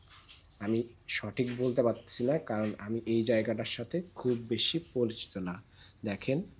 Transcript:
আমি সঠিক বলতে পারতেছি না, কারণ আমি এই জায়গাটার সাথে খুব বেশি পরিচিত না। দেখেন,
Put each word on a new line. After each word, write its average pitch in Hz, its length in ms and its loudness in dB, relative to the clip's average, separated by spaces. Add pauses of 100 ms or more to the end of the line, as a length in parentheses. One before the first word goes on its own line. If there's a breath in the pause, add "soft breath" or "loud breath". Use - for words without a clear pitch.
(600 loud breath)
আমি 110 240 0 (240)
সঠিক 120 400 -2 (100)
বলতে 123 260 4
পারতেছি - 400 0
না, 139 140 4
কারণ 107 320 -2 (100)
আমি 110 260 -4
এই 113 180 4
জায়গাটার 110 540 2
সাথে 165 240 -4 (140)
খুব 123 200 0 (140)
বেশি 120 300 2 (140)
পরিচিত 113 440 0
না। 90 260 -6 (420 loud breath)
দেখেন, 131 360 -2 (180)